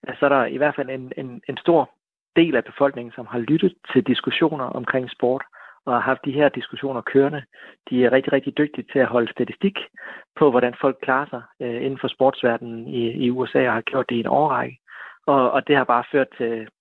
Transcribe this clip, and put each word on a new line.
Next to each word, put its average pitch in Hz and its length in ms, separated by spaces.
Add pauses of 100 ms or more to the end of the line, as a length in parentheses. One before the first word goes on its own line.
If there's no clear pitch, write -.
at - 160
så 147 60
er 143 40
der 131 160
i 139 120
hvert 143 180
fald 131 140
en, 131 280
en, 127 320
en 131 80
stor 165 320 (460)
del 165 200
af 117 80
befolkningen, 127 520
som 117 140
har 123 100
lyttet 156 340 (200)
til 127 100
diskussioner 135 640
omkring 127 460
sport, 127 320 (420)
og 127 80
har 120 60
haft 131 260
de 143 60
her 143 180
diskussioner 131 520
kørende. 139 420 (460)
De 127 160
er 117 60
rigtig, 131 220
rigtig 135 240
dygtige 147 360
til 139 60
at 123 80
holde 117 240
statistik 123 460 (640)
på, 147 120
hvordan 120 300
folk 135 200
klarer 139 280
sig, 123 120 (200)
øh, 120 140 (100)
inden 135 160
for 135 60
sportsverdenen 117 800
i, 117 240 (140)
i 123 40
U 127 160
S - 100
A, 135 120
og 117 60
har 113 80
gjort 131 280
det 123 60
i 117 40
en 113 80
årrække. 131 500 (480)
Og, 135 260
og 131 160
det 147 80
har 135 80
bare 120 280
ført 135 160 (100)
til 117 300 (140)